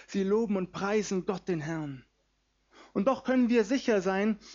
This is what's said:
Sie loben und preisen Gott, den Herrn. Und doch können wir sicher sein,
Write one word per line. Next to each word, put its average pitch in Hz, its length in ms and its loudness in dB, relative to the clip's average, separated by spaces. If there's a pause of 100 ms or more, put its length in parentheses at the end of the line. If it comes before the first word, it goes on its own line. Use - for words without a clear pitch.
Sie 196 160 -4
loben 208 340 0
und 185 160 -4
preisen 196 540 -2
Gott, 185 220 -4
den 170 120 -2
Herrn. 147 440 -8 (920)
Und 202 120 2
doch 262 160 0
können 247 260 4
wir 240 140 4
sicher 220 360 2
sein, 196 380 0 (160)